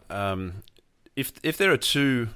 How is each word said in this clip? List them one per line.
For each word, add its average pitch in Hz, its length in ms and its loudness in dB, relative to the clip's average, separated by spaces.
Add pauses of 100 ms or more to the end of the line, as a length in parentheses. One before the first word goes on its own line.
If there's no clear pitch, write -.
(100)
um, 95 520 -4 (540)
if, 135 160 -4 (100)
if 156 140 -2
there 196 160 4
are 143 60 6
two 135 580 2